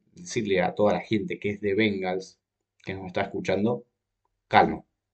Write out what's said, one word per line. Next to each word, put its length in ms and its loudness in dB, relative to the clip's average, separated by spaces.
decirle 480 -2
a 140 0
toda 180 4
la 80 -2
gente 380 -2
que 140 -4
es 100 -12
de 120 0
Bengals, 640 -2
que 100 -8
nos 140 -10
está 160 -4
escuchando, 640 -2
calma. 380 4